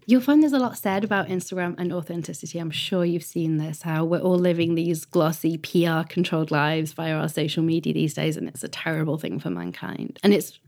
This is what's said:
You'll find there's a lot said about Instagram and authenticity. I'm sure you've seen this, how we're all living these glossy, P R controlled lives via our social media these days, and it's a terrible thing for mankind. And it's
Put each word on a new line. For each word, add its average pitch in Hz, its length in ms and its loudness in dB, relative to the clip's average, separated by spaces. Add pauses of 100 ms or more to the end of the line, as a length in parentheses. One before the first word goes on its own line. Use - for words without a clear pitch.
You'll 247 140 6
find 285 220 6
there's 294 100 4
a 269 80 2
lot 240 180 -2
said 196 240 0
about 202 240 0
Instagram 180 500 -4
and 175 160 -4
authenticity. 170 680 -8
I'm 165 120 -6
sure 180 340 0
you've 170 200 0
seen 160 320 -2
this, 156 260 -4
how 160 220 0
we're 165 160 0
all 180 180 4
living 170 360 2
these 165 300 0
glossy, 165 540 2
P 170 280 2
R 165 180 2
controlled 160 480 0
lives 156 400 0
via 160 220 -4
our 156 140 0
social 156 360 0
media 160 280 0
these 156 220 0
days, 156 220 -2
and 82 120 -6
it's - 140 -12
a - 60 -8
terrible 156 500 -2
thing - 220 -6
for - 100 -6
mankind. - 720 -8
And 202 100 8
it's - 340 0